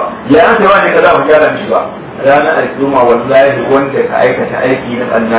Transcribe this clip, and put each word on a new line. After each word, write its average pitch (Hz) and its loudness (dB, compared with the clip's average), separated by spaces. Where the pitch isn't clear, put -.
Ya - 4
an 233 4
kai 214 0
wani 196 2
ka 165 0
za 180 4
ku 151 2
gyara 151 4
mishi 107 -8
ba. - -2
Ranar 139 2
al'umma 135 -2
wallahi 120 2
wanda 135 0
ka - -4
aikata - -2
aiki 127 -4
na 120 -4
ɓanna 113 -2